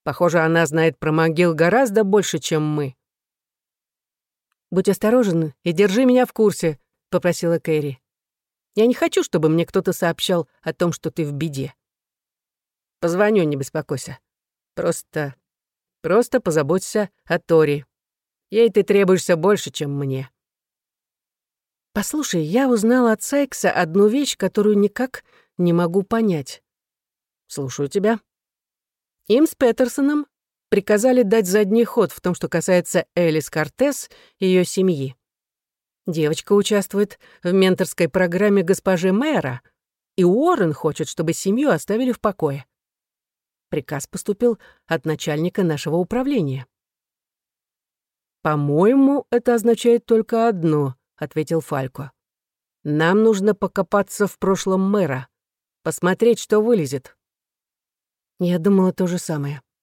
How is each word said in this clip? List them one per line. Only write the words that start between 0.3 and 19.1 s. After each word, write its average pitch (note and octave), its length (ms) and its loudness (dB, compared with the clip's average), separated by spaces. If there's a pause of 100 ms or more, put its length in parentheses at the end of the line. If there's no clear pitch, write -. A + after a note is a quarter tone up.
она E3 280 2
знает D#3+ 320 0
про D#3 120 -2
МcГилл E3 440 2
гораздо G#3 480 2
больше, G3 340 0
чем D3+ 260 -2
мы». D3+ 320 -4 (1700)
«Будь F#3 180 -2
осторожен G3 640 0 (100)
и F3 80 -2
держи G3+ 340 2
меня B3 200 4
в - 80 -6
курсе», F#3 460 0 (300)
попросила E3+ 480 0
Кэрри. D3+ 420 -4 (760)
«Я G#3+ 100 4
не B3 80 4
хочу, E4 300 0
чтобы D#3+ 260 0
мне E3 160 0
кто-то F#3 280 -2
сообщал E3+ 540 -2 (140)
о D#3+ 120 -6
том, F3 200 -2
что - 160 -10
ты D#3 160 -6
в C#3+ 80 -8
беде». C#3 400 -8 (1300)
«Позвоню, F#3+ 440 2
не D3 120 0
беспокойся. C#3 640 -8 (560)
Просто... D#3+ 600 -6 (680)
просто A3+ 380 0
позаботься F3 720 -2 (160)
о F3 140 -2
Тори. D3 440 2 (680)
Ей A3+ 180 4
ты F#3+ 140 2
требуешься F#3 520 2